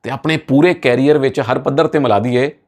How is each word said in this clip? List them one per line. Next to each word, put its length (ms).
ਤੇ 60
ਆਪਣੇ 260
ਪੂਰੇ 260
ਕੈਰੀਅਰ 440
ਵਿੱਚ 240
ਹਰ 160
ਪੱਧਰ 280
ਤੇ 120
ਮਿਲਾ 200
ਦਈਏ 320